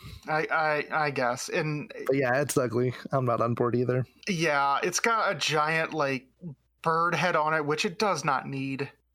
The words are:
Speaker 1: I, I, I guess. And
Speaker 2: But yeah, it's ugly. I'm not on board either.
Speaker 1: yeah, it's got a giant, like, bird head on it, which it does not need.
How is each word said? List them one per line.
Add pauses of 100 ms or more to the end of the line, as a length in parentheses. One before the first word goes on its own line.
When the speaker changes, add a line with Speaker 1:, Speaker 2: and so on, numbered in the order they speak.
(280)
Speaker 1:
I,
I, (200)
I
guess.
And (140)
Speaker 2:
But
yeah,
it's
ugly. (200)
I'm
not
on
board
either. (240)
Speaker 1:
yeah,
it's
got
a
giant,
like, (560)
bird
head
on
it,
which
it
does
not
need. (240)